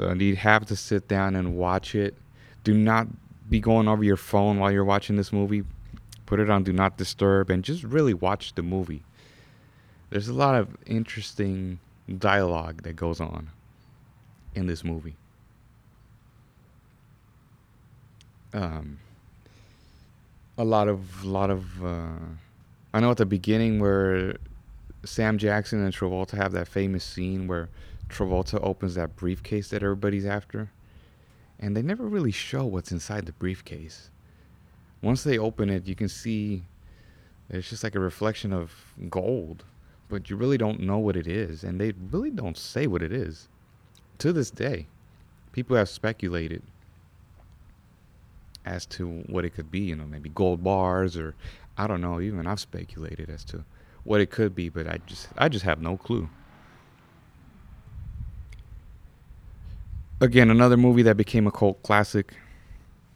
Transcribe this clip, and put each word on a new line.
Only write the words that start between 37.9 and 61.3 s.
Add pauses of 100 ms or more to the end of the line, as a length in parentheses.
a
reflection
of (380)
gold, (440)
but
you
really
don't
know
what
it
is,
and
they (180)
really
don't
say
what
it
is. (720)
To
this
day, (640)
people
have
speculated (2000)
as
to
what
it
could
be,
you
know,
maybe
gold
bars,
or (420)
I
don't
know,
even
I've
speculated
as
to (420)
what
it
could
be,
but
I
just,
I
just
have
no
clue. (4000)
Again,
another
movie
that
became